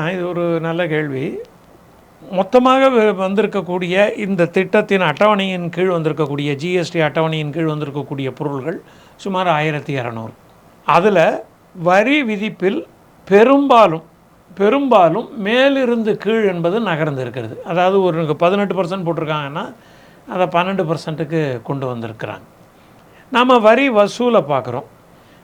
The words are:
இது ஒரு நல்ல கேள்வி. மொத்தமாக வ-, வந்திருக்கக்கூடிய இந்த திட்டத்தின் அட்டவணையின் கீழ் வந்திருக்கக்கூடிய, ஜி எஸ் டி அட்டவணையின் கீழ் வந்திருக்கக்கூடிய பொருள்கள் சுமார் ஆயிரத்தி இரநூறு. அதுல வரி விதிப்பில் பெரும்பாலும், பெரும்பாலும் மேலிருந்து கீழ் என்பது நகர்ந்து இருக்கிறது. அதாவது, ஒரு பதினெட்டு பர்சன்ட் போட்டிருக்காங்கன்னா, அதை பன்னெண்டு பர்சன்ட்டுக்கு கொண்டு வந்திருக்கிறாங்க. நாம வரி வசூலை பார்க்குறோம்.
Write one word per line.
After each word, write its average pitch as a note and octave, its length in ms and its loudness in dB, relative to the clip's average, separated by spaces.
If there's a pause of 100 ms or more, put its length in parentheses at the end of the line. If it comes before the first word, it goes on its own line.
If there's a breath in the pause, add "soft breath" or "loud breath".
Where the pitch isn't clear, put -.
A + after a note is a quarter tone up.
(120)
இது F3+ 160 -4
ஒரு E3+ 320 -2
நல்ல E3 280 -4
கேள்வி. D3 380 -4 (1080)
மொத்தமாக B3+ 580 4
வ-, G#3+ 260 2
வந்திருக்கக்கூடிய F#3+ 1000 -2
இந்த F#3+ 280 0
திட்டத்தின் F#3+ 560 0
அட்டவணையின் F#3 680 0
கீழ் F#3 220 0
வந்திருக்கக்கூடிய, D3+ 640 -2
ஜி E3 200 -4
எஸ் F3 180 -2
டி E3+ 80 -2
அட்டவணையின் D#3 520 0
கீழ் D#3+ 180 -2
வந்திருக்கக்கூடிய C#3 600 -6
பொருள்கள் C#3+ 520 -6 (340 soft breath)
சுமார் F#3 320 -4
ஆயிரத்தி D3+ 480 -2
இரநூறு. A2+ 380 -8 (520)
அதுல F3+ 580 4 (320)
வரி G#3 480 2
விதிப்பில் G#3+ 580 -4 (460)
பெரும்பாலும், A3+ 760 6 (520)
பெரும்பாலும் G#3+ 720 2 (120)
மேலிருந்து A#3+ 760 0
கீழ் G#3+ 300 0
என்பது F3 320 -2
நகர்ந்து D#3 420 -2
இருக்கிறது. A#2+ 340 -8 (100)
அதாவது, F#3 380 2
ஒரு D#3+ 320 -2
பதினெட்டு F#3 480 0
பர்சன்ட் F3+ 220 -6
போட்டிருக்காங்கன்னா, D#3 600 -6 (640 soft breath)
அதை F3+ 180 -2
பன்னெண்டு F3+ 360 -2
பர்சன்ட்டுக்கு D#3 800 -4
கொண்டு C3 340 -8
வந்திருக்கிறாங்க. A2 500 -12 (840 soft breath)
நாம B3 260 4
வரி A#3 320 6
வசூலை G#3+ 520 2
பார்க்குறோம். C3 460 -4 (560 soft breath)